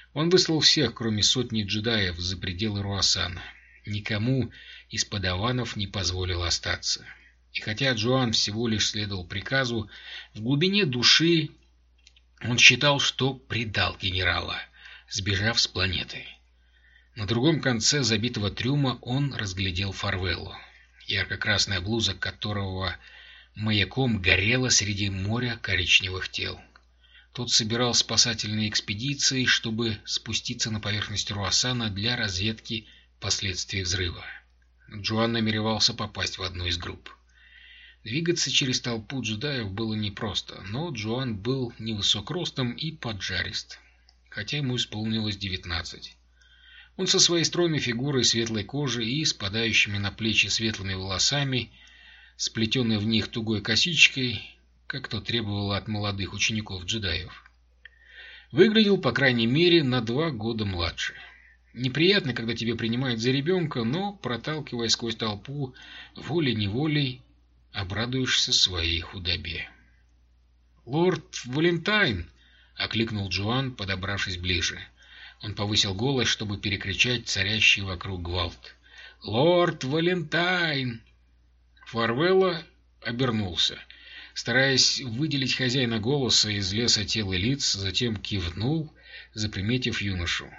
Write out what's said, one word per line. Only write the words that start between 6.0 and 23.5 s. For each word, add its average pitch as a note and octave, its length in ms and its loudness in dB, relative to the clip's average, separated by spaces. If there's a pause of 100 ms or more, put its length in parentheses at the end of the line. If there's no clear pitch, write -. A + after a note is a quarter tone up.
остаться. - 640 -2 (480)
И - 80 -4
хотя B2+ 320 0
Джоан A#2 400 2
всего A2 340 0
лишь G#2+ 220 2
следовал G2 360 -4
приказу, A#2 640 -2 (440)
в A2 80 -10
глубине F3 440 4
души D3 640 4 (920)
он A#2 160 0
считал, C3+ 400 8
что C3 340 0
предал G#2+ 640 -2
генерала, F2+ 600 0 (500)
сбежав G2+ 500 0
с - 80 4
планеты. - 580 -4 (880)
На G#2+ 100 -6
другом B2 360 2
конце C3 420 2
забитого G#2+ 480 0
трюма C3+ 500 0
он C3 320 -2
разглядел F#2+ 580 -4
Фарвеллу, F#2 640 -4 (540)
ярко-красная G2+ 720 0
блуза G#2+ 320 0
которого G2 800 -4 (600)